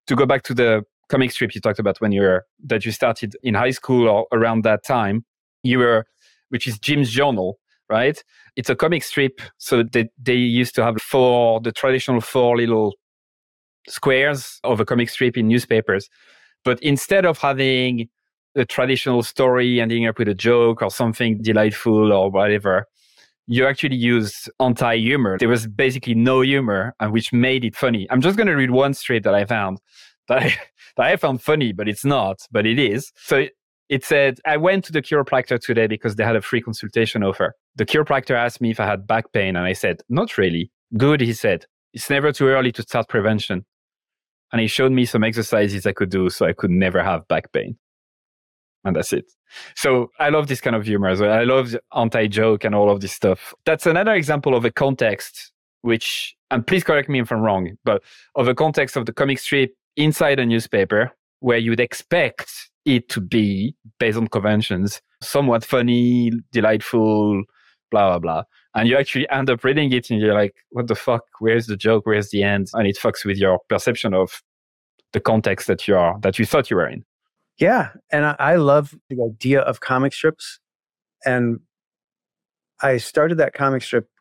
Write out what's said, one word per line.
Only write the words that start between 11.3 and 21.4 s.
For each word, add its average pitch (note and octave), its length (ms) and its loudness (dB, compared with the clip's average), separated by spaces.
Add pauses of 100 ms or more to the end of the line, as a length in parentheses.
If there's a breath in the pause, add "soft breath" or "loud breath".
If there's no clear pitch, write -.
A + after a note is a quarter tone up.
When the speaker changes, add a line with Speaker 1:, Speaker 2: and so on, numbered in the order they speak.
Speaker 1:
the A#2 120 -4
traditional C3 500 0
four A#2+ 340 2
little A2+ 380 0 (920)
squares C#3 760 -2
of A2 160 0
a - 60 0
comic A#2+ 240 0
strip B2 260 0
in A2+ 120 2
newspapers. A2 600 0 (560 soft breath)
But E3+ 180 0
instead E3+ 440 2
of E3 120 0
having B2+ 720 0 (460)
a C3 100 0
traditional B2+ 580 0
story B2 580 0
ending A#2 260 0
up A2 120 -2
with A2+ 100 0
a G#2 60 -2
joke A#2 480 2
or G2 80 -2
something A2+ 500 -2